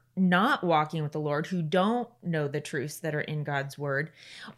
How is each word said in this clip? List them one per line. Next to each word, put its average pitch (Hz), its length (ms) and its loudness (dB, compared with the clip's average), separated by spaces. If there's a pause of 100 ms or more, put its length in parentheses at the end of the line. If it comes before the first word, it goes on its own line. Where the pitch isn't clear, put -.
(160)
not 185 480 4
walking 156 380 2
with 147 100 -2
the 156 80 -4
Lord, 151 280 0
who 180 160 -2
don't 190 440 2 (140)
know 160 260 0
the 147 140 -4
truths 160 380 -6
that 151 160 -4
are 147 60 0
in 151 220 -4
God's 143 360 -4
word. 143 320 -2 (460)